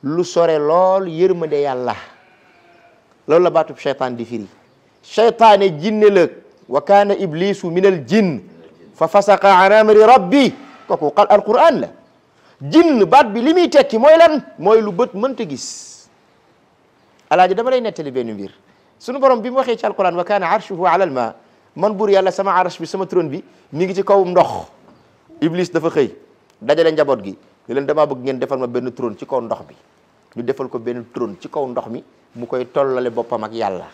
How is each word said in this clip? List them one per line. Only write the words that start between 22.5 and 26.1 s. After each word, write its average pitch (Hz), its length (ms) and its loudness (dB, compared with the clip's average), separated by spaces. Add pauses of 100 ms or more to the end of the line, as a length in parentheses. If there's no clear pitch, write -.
arsh 180 280 -2
bi, 165 60 -8
sama 190 200 -8
trône 175 240 -2
bi, 156 140 -10 (280)
mi 160 140 -4
ngi 185 100 -6
ci 196 80 -4
kaw 196 220 0
ndox. 139 420 -2 (760)
Iblis 170 300 -4
dafa 160 180 -2
xëy, 135 240 -2 (480)